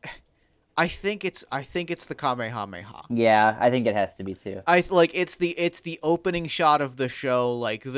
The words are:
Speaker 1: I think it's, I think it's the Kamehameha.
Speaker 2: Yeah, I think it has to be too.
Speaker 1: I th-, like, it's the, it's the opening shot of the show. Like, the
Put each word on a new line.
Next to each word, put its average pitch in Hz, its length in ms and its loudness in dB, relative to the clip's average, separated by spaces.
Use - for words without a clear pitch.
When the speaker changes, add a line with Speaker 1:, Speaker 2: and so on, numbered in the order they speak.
Speaker 1:
I 165 120 2
think 196 360 -6
it's, 185 260 -6
I 135 120 -6
think 170 280 -6
it's 165 140 -8
the 151 100 -10
Kamehameha. 113 960 -6
Speaker 2:
Yeah, 110 500 4
I 123 120 4
think 123 160 0
it 107 80 2
has 98 240 -2
to 95 60 -10
be 95 100 -6
too. 95 320 -10
Speaker 1:
I 175 160 4
th-, - 80 -8
like, 170 240 4
it's 180 220 -4
the, 175 220 -2
it's 170 220 -2
the 165 220 -8
opening 170 460 -2
shot 147 340 4
of 127 160 -6
the 131 100 0
show. 123 480 -2
Like, 113 280 -4
the 131 140 -10